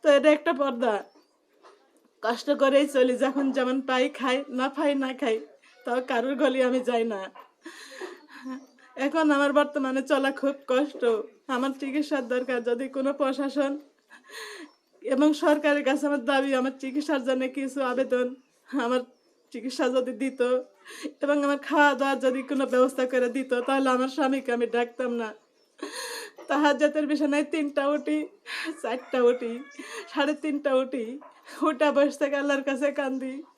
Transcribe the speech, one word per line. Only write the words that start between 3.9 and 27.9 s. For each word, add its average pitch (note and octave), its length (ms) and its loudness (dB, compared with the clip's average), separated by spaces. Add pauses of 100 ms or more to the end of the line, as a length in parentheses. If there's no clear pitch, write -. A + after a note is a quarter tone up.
খাই, C4+ 400 -2
না B3+ 200 -2
পাই C#4+ 260 0
না C4 200 -2
খাই, A3+ 260 -2 (440)
তাও B3 240 -2
কারোর B3+ 260 0
গলি C4 280 2
আমি B3+ 180 2
যাই A#3+ 240 0
না। G3 260 -6 (1700)
এখন D4 340 2
আমার C#4+ 220 4
বর্তমানে C4+ 500 2
চলা C4+ 280 2
খুব C#4 240 -2 (140)
কষ্ট, C4 360 0 (420)
আমার C4+ 240 -2 (100)
চিকিৎসার C#4 480 -4
দরকার। B3 340 -2
যদি A#3+ 260 -2
কোনো C4+ 240 -2
প্রশাসন C#4 680 -2 (1200)
এবং C#4 320 4
সরকারের D4 500 2
কাছে C4+ 220 0
আমার C#4+ 180 0
দাবি, C4+ 300 2
আমার B3+ 160 0 (100)
চিকিৎসার C4+ 440 -4
জন্য C4 240 -2
কিছু C4+ 340 -6
আবেদন, B3 520 -2 (380)
আমার B3+ 280 0 (520)
চিকিৎসা B3+ 360 -2
যদি B3+ 240 0
দিত C4 300 -4 (800)
এবং C#4+ 240 2
আমার C#4+ 140 0
খাওয়া D4 360 4
দাওয়ার C4+ 240 0
যদি C4 240 0
কোনো C4+ 240 -2
ব্যবস্থা B3+ 400 2
করে B3 220 2
দিত, B3+ 260 -2
তাহলে C4+ 360 2
আমার B3+ 180 2
স্বামীকে C4+ 440 0
আমি A#3+ 140 0
ডাকতাম A#3+ 460 -2
না। A3 220 -4 (1120)
তাহাজ্জুদের D4 580 4
বিছানায় D4 380 2
তিনটা C#4+ 440 -2
উঠি, D4+ 380 -2 (560)